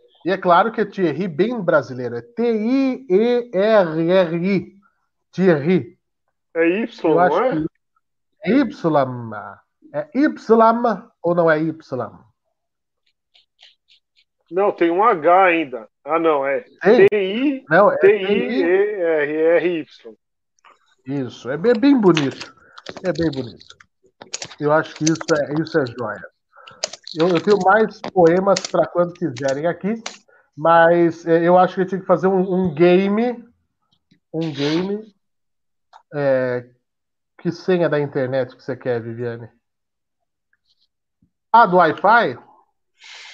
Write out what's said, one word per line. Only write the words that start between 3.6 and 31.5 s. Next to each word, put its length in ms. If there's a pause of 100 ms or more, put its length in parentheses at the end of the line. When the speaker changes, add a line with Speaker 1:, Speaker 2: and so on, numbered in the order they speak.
Speaker 1:
R 240
I. 400 (560)
Thierry. 680 (560)
Speaker 2:
É 140 (140)
Y, 280
Speaker 1:
Eu 60
Speaker 2:
não 60
Speaker 1:
acho 180
Speaker 2:
é? 120
Speaker 1:
que... 140 (800)
é 80
Y. 800 (640)
É 200
Y 1000 (100)
ou 140
não 140
é 120
Y? 640 (2250)
Speaker 2:
Não, 200
tem 200
um 120
H 420
ainda. 440 (140)
Ah, 160
não, 260
é 140 (240)
Speaker 1:
Tem? 240
Speaker 2:
T 100
I, 500
Speaker 1:
Não, 240
é 60
Speaker 2:
T 100
I 540
E 0
R 720 (240)
R 220
Y. 360 (920)
Speaker 1:
Isso, 420
é 80
bem, 160
bem 260
bonito. 560 (480)
É 80
bem 200
bonito. 440 (840)
Eu 120
acho 240
que 80
isso 180 (120)
é, 280
isso 180
é 60
joia. 360 (960)
Eu, 120
eu 120
tenho 180
mais 420
poemas 680
pra 200
quando 260
quiserem 540
aqui, 340 (560)
mas, 680
é, 220
eu 100